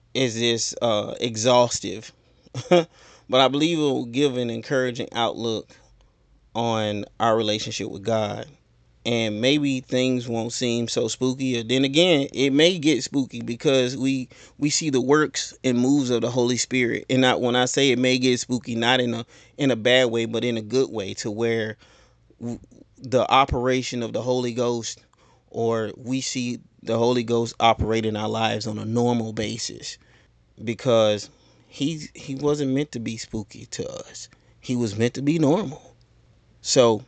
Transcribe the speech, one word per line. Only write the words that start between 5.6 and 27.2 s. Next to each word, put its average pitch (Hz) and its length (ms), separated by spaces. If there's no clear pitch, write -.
on 110 500
our 113 160
relationship 110 540
with 101 120
God. 107 440
And 113 340
maybe 139 400
things 127 480
won't 113 240
seem 117 360
so 117 200
spooky, 127 500
or 117 40
then 131 220
again, 143 480
it 135 180
may 165 280
get 143 240
spooky 127 380
because 123 560
we, 131 320
we 143 100
see 156 220
the 131 100
works 143 640
and 127 140
moves 131 320
of 120 100
the 113 100
Holy 120 280
Spirit. 117 500
And 131 140
not, 127 180
when 123 160
I 123 80
say 139 260
it 120 80
may 127 200
get 127 200
spooky, 123 360
not 117 260
in 120 140
a, 117 100
in 139 140
a 120 60
bad 123 340
way, 117 160
but 113 180
in 117 140
a 110 40
good 120 280
way, 101 240
to - 160
where 113 480
w-, 117 200
the 120 320
operation 127 720
of 113 100
the 113 80
Holy 123 320
Ghost, 117 480
or 113 480
we 131 240
see 123 380
the 113 160
Holy 123 240